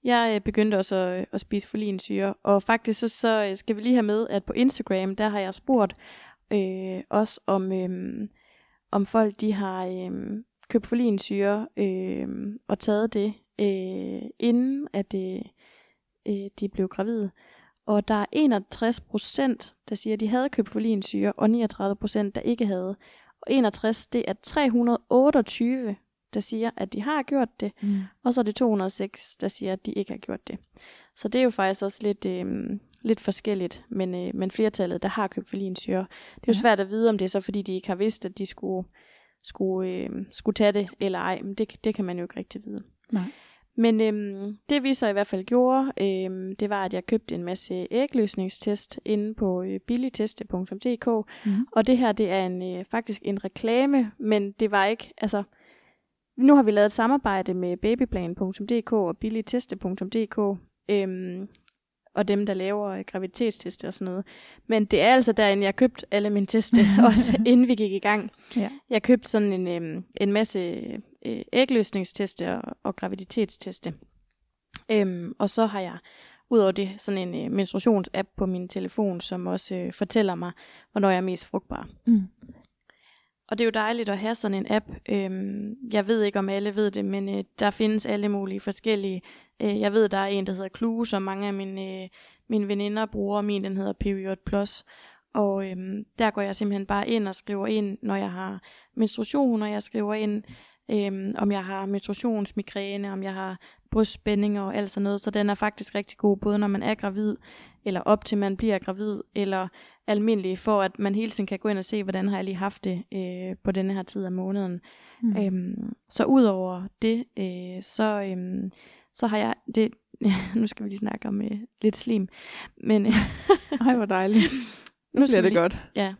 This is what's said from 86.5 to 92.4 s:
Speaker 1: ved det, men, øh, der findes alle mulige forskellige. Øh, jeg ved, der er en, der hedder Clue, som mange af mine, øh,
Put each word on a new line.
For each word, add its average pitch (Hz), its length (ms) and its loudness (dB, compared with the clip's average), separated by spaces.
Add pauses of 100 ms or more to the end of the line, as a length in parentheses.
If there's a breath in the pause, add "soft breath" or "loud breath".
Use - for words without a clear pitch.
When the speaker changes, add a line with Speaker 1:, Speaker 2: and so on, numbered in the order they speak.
Speaker 1:
ved 208 140 2
det, 202 140 -4
men, 196 240 -4
øh, 196 160 -4 (140)
der 208 120 2
findes 214 360 0
alle 208 220 0
mulige 196 320 -4
forskellige. 196 640 -2 (400 soft breath)
Øh, 208 180 0
jeg 202 120 2
ved, 214 160 6
der 196 100 0
er 196 80 0
en, 196 200 -2
der 196 60 -4
hedder 190 240 -6
Clue, 226 300 -2
som 196 160 -2
mange 196 240 -4
af 202 80 -4
mine, 190 480 -8
øh, 185 60 -12 (400 soft breath)